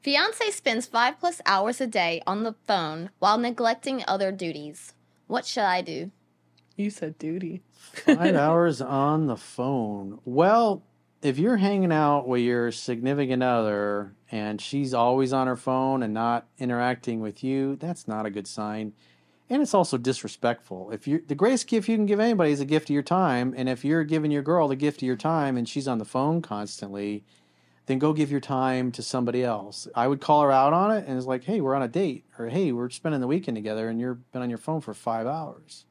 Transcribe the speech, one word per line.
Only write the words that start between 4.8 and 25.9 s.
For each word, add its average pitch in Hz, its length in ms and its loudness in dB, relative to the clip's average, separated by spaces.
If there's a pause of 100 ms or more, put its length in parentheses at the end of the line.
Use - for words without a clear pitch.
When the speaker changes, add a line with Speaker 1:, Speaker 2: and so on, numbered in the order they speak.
Speaker 1:
What 233 180 -4
should 226 200 -2
I 180 180 2
do? 175 300 -8 (640)
Speaker 2:
You 202 140 -2
said 156 280 -8
duty. 175 440 -6 (100)
Speaker 3:
Five - 640 2
Speaker 2:
<laughs> - 0 -
Speaker 3:
hours 160 440 4
on 143 460 2
the 120 100 0
phone. 107 880 -4
Well, 190 600 4 (380)
if 139 180 0
you're 226 160 4
hanging 196 340 2
out 147 380 4
with 123 140 2
your 120 280 2
significant 127 720 -2
other 104 720 0 (160)
and 107 300 -6
she's 139 340 -4
always 127 380 4
on 131 160 2
her 127 80 -2
phone 131 480 0
and 107 100 -4
not 117 320 0 (100)
interacting 123 640 -2
with 107 220 -8
you, 135 320 -2
that's 165 320 -8
not 110 200 -4
a 107 40 -4
good 98 160 -8
sign. 107 460 -6 (580)
And 269 100 2
it's 277 140 0
also 165 240 4
disrespectful. 117 960 -4
If 110 160 -8
you, 160 180 0
the 147 80 -4
greatest 226 320 2
gift 220 220 0
you 226 80 2
can 214 100 2
give 202 140 2
anybody 202 320 4
is 143 80 0
a 139 40 0
gift 151 260 0
of 147 40 2
your 143 80 2
time. 135 540 2
And 131 120 -2
if 127 160 -4
you're 156 200 2
giving 151 260 0
your 143 120 0
girl 156 260 2
the 139 80 0
gift 147 260 0
of 131 60 -2
your 127 80 0
time 147 400 0
and 117 120 -2
she's 139 200 -4
on 120 100 0